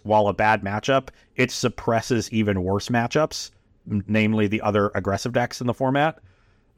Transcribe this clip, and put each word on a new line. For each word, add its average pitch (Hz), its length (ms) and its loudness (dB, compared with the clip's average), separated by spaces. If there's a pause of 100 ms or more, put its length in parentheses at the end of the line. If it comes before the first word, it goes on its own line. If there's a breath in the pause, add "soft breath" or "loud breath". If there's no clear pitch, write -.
while 107 240 2
a 101 60 2
bad 107 300 2
matchup, 110 460 0 (260 soft breath)
it 123 160 0
suppresses 113 800 -2
even 101 320 0
worse 98 260 -2
matchups, 120 640 -2 (380)
n-, 104 180 -2
namely 107 400 2
the 107 140 -2
other 104 340 2
aggressive 98 380 -2
decks 123 260 -2
in 123 80 -6
the 120 60 0
format. 143 460 0 (580)